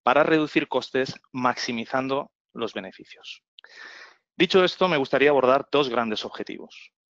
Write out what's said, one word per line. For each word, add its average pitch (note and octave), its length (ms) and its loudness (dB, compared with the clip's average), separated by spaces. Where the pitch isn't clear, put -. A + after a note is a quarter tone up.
para C3 200 4
reducir D#3 440 0
costes, C3 480 -4
maximizando B2+ 960 -4
los A#2 200 -8
beneficios. - 680 -16
Dicho F#3 260 4
esto, F#3 280 2
me D#3+ 80 2
gustaría C3+ 320 2
abordar C3+ 420 2
dos C#3+ 160 2
grandes A2+ 380 -4
objetivos. - 680 -14